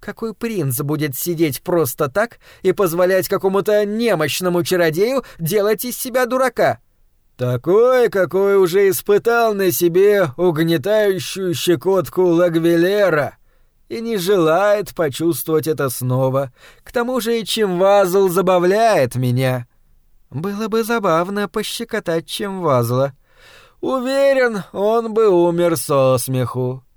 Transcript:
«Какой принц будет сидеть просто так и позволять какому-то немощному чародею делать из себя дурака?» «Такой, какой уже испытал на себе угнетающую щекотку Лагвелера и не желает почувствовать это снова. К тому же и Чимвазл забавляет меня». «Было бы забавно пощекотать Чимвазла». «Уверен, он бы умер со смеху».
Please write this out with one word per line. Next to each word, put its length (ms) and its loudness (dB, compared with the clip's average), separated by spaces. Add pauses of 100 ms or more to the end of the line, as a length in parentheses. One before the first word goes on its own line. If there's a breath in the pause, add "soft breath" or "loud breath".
«Какой 340 -10
принц 460 -4
будет 360 -4
сидеть 460 -2
просто 460 -2
так 300 -4 (240 soft breath)
и 100 2
позволять 560 0
какому-то 560 0
немощному 760 -2
чародею 640 0 (140 loud breath)
делать 460 0
из 120 -8
себя 300 -2
дурака?» 540 0 (560)
«Такой, 760 2
какой 460 0
уже 340 4
испытал 640 0
на 180 0
себе 640 2
угнетающую 1160 0
щекотку 720 0
Лагвелера 1120 2 (500)
и 120 -10
не 160 -4
желает 760 2
почувствовать 720 -2
это 240 -2
снова. 600 -2 (300 soft breath)
К 100 -20
тому 280 -2
же 200 -2
и 40 -8
Чимвазл 840 2
забавляет 880 2
меня». 500 -2 (640)
«Было 380 -6
бы 140 0
забавно 680 0
пощекотать 760 -6
Чимвазла». 880 -2 (680 soft breath)
«Уверен, 920 0
он 420 -2
бы 140 4
умер 480 2
со 420 2
смеху». 680 -6 (120)